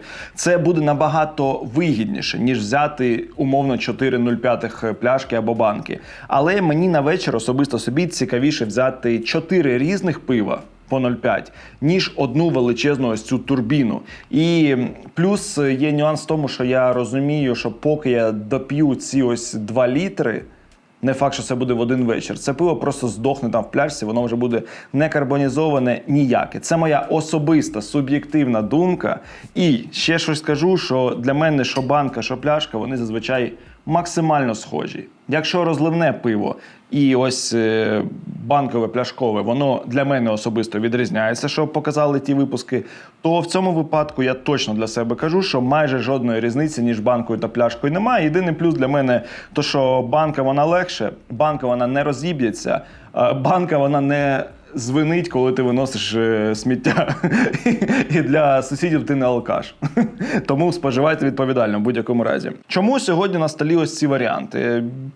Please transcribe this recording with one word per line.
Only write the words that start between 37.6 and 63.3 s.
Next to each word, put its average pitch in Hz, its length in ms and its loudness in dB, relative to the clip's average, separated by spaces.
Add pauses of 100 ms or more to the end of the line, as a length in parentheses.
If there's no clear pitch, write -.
банкове, 120 420 0
пляшкове, 120 540 -2
воно 127 440 0
для 135 200 0
мене 127 260 2
особисто 107 480 -2
відрізняється, 113 680 0
що 151 200 0
показали 147 520 0
ті 139 140 -2
випуски, 135 500 -2 (380)
то 165 180 2
в 165 60 -2
цьому 185 260 0
випадку 156 520 0
я 127 100 2
точно 120 400 -2
для 110 140 -2
себе 117 280 -2
кажу, 160 260 0
що 147 200 0
майже 135 380 2
жодної 120 400 0
різниці 127 420 -2
між 117 180 0
банкою 117 400 0
та 113 80 -4
пляшкою 120 460 0
немає. 214 300 2
Єдиний 165 300 0
плюс 165 220 0
для 131 120 0
мене, 131 340 2 (320)
то 147 100 0
що 131 380 2
банка, 143 400 0
вона 139 240 2
легше, 175 460 0 (180)
банка, 143 380 0
вона 123 200 0
не 139 160 0
розіб'ється, 139 800 -2 (300)
а 120 220 2
банка, 156 440 2
вона 139 240 2
не 139 420 0 (320)
звенить, 151 540 0
коли 127 220 2
ти 131 100 0
виносиш, 123 520 0
е, 110 420 2
сміття. 127 600 0 (480)
<laughs> 240 460 0
І 156 120 2
для 139 400 4
сусідів 147 440 -2
ти 143 100 0
не 131 100 0
алкаш. 117 500 -2 (340)
<laughs> 233 360 -4
Тому 147 280 2
споживайте 143 520 0
відповідально 127 540 2
в - 20 0
будь-якому 117 420 0
разі. - 280 -2 (160)
Чому 214 320 2
сьогодні 185 380 0